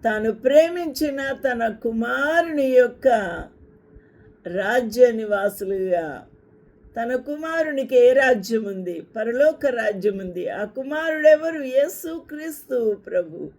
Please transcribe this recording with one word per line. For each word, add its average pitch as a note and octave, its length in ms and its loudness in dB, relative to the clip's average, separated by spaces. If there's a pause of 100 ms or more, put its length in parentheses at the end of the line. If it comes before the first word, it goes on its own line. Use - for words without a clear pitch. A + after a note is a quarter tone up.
తాను A3 280 0 (120)
ప్రేమించిన D4+ 760 2 (260)
తన B3 160 0 (220)
కుమారుని C4+ 840 0 (140)
యొక్క A#3+ 260 0 (1400)
రాజ్య A3 600 2 (140)
నివాసులుగా, G3 880 -2 (880)
తన A#3+ 200 -4 (140)
కుమారునికి D4+ 680 -4 (120)
ఏ - 60 10
రాజ్యం A3+ 600 2
ఉంది? F3+ 220 -8 (200)
పరలోక C4 500 0 (140)
రాజ్యం G3+ 460 -2
ఉంది. F3 180 -8 (160)
ఆ G#3 40 -4 (120)
కుమారుడు D4+ 600 0
ఎవరు? D#4+ 260 -6 (160)
యేసు D#4+ 340 -2 (180)
క్రీస్తు D4+ 480 -8 (300)
ప్రభు. D#3+ 520 -6